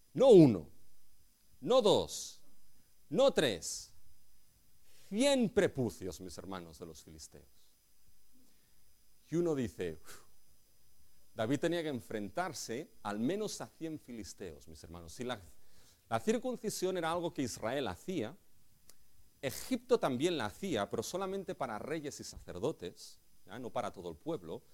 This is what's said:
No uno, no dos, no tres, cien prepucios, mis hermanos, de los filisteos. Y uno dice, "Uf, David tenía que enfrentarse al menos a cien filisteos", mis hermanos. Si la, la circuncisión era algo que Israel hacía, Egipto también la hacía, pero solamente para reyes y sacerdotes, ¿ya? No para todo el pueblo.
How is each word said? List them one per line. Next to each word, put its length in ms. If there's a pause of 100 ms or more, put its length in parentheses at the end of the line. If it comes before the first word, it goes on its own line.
(120)
No 160
uno, 400 (960)
no 180
dos, 600 (680)
no 240
tres, 580 (1160)
cien 400
prepucios, 720
mis 160
hermanos, 420
de 80
los 160
filisteos. 460 (1800)
Y 60
uno 180
dice, 480
"Uf, 220 (1120)
David 260
tenía 220
que 60
enfrentarse 1000 (120)
al 160
menos 440
a 40
cien 320
filisteos", 720
mis 160
hermanos. 300
Si 100
la, 160 (720)
la 100
circuncisión 760
era 140
algo 200
que 100
Israel 460
hacía, 480 (1040)
Egipto 580
también 380
la 100
hacía, 440
pero 120
solamente 520
para 240
reyes 420
y 40
sacerdotes, 960 (260)
¿ya? 120
No 120
para 220
todo 180
el 60
pueblo. 460 (120)